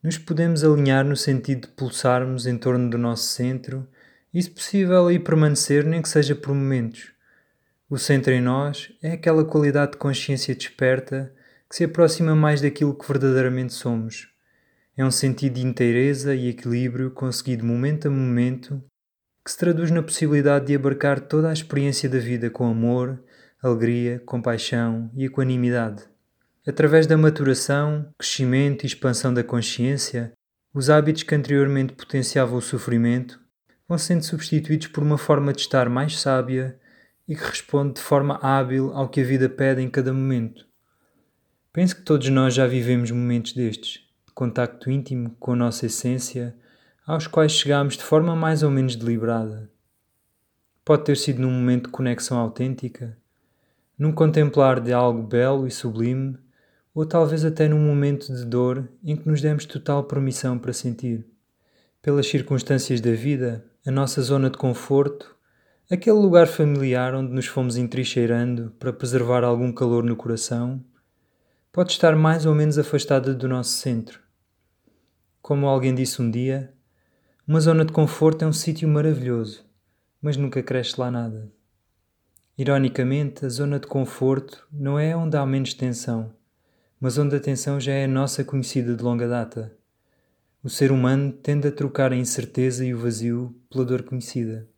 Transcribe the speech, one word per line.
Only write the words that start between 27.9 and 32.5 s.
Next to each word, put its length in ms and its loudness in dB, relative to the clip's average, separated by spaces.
crescimento 680 0
e 20 -4
expansão 480 0
da 80 2
consciência, 920 -4
os 180 0
hábitos 340 4
que 100 -2
anteriormente 580 2
potenciavam 640 -2